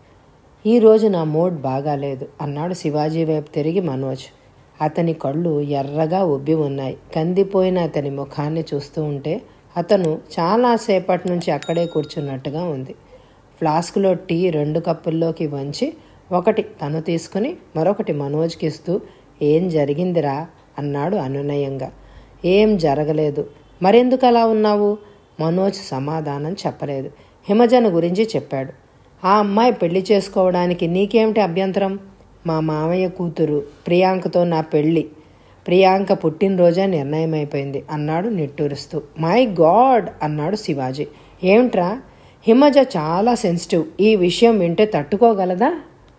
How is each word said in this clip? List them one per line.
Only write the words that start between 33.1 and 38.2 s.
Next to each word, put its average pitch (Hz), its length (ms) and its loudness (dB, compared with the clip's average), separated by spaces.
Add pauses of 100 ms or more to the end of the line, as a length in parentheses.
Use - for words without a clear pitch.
ప్రియాంకతో 180 580 2
నా 170 160 0
పెళ్లి, 156 480 0 (580)
ప్రియాంక 190 460 4
పుట్టినరోజే 180 760 2
నిర్ణయం 156 480 -2
అయిపోయింది," 143 560 -4
అన్నాడు 156 380 -2